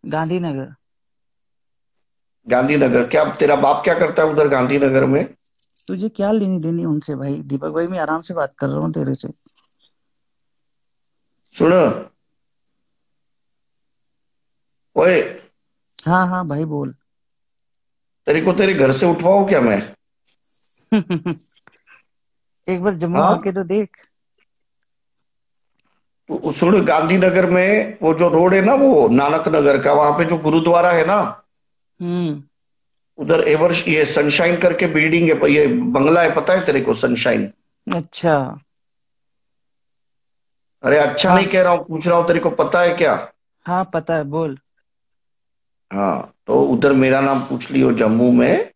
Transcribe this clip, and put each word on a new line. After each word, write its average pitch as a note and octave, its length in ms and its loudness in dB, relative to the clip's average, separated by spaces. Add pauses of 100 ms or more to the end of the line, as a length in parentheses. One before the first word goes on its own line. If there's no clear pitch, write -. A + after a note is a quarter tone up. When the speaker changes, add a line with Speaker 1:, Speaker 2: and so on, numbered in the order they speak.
Speaker 1:
गांधीनगर। D#3+ 680 -6 (1700)
Speaker 2:
गांधीनगर। B2 600 0
क्या D3+ 180 2
तेरा C#3+ 300 0
बाप C#3 280 0
क्या E3+ 160 0
करता E3 240 0
है D#3 60 0
उधर D3 180 2
गांधीनगर C3+ 580 0
में? C#3 220 0 (600)
Speaker 1:
तुझे F#3+ 220 -6
क्या G3+ 220 -2
लेनी F#3+ 280 -2
देनी E3+ 260 -4
उनसे D3+ 300 -4
भाई? C#3 200 -6
दीपक C#3+ 340 -8
भाई, E3 180 -4
मैं F3+ 120 -8
आराम D#3 220 -6
से F3+ 120 -14
बात D3+ 260 -6
कर C#3 80 -4
रहा C#3+ 120 -4
हूँ D#3+ 120 -4
तेरे C#3 240 -6
से। - 120 -14 (2250)
Speaker 2:
सुन, E3 480 2 (3000)
ओए। E3+ 460 0 (680)
Speaker 1:
हाँ, F3+ 200 2
हाँ F#3 200 -6
भाई, D3 180 -4
बोल। C#3+ 280 -8 (1300)
Speaker 2:
तेरे D3+ 160 0
को F3+ 120 0
तेरे G3 200 0
घर C3+ 180 2
से C3 140 0
उठवाऊँ F3+ 420 2
क्या E3+ 140 2
मैं? G#2+ 320 -2 (1000)
Speaker 1:
<laughs> F3 420 -4 (1300)
एक F3+ 140 -4
बार G3 120 -2
जम्मू E3+ 280 -2
Speaker 2:
हाँ? F3+ 120 2
Speaker 1:
आके F3+ 180 -4
तो F#3+ 120 -6
देख। G3 260 -4 (2500)
Speaker 2:
तू D3+ 240 -6
सुन, F3+ 340 2
गांधीनगर F3 640 2
में G3+ 520 0
वो D#3+ 120 2
जो E3 160 2
रोड F3 240 4
है G3 80 4
ना, A3 120 2
वो C4+ 340 4
नानक C#3+ 400 2
नगर C#3+ 340 2
का, C#3+ 120 2
वहां D3 180 4
पे E3+ 140 0
जो E3 120 -2
गुरुद्वारा E3 540 2
है E3 140 2
ना, F#3+ 380 -2 (580)
Speaker 1:
हम्म। F3 420 -6 (760)
Speaker 2:
उधर D#3+ 220 0
एवर-, E3+ 480 0
ये D#3 180 2
सनशाइन E3 520 0
करके F3 300 0
बिल्डिंग D#3+ 420 2
है, D#3 100 2
प-, D3+ 60 0
ये D3 220 4
बंगला C3+ 540 2
है, D#3+ 140 2
पता F#3 180 0
है F#3 120 0
तेरे C#3+ 160 0
को, A#2+ 120 -2
सनशाइन? A#2 600 -2 (400)
Speaker 1:
अच्छा। D3+ 680 -4 (2250)
Speaker 2:
अरे, C3+ 140 2
अच्छा D3 320 0
Speaker 1:
हाँ। F3+ 80 6
Speaker 2:
नहीं F#3+ 100 2
कह F#3 140 0
रहा F3+ 100 4
हूँ, F3 140 0
पूछ D#3+ 220 -8
रहा E3+ 100 2
हूँ, E3+ 100 0
तेरे E3+ 120 2
को - 100 -2
पता F3 320 0
है F3 120 2
क्या? D#3+ 380 -2 (360)
Speaker 1:
हाँ, F#3 260 -4
पता E3 220 -4
है, D3+ 80 -4
बोल। C#3+ 360 -6 (1300)
Speaker 2:
हाँ, F#2+ 400 -4 (140)
तो C#3 160 2
उधर C#3 300 0
मेरा C3 280 2
नाम C3+ 180 -2
पूछ B2+ 320 -10
लियो C3 200 2
जम्मू A2+ 400 2
में। B2+ 440 2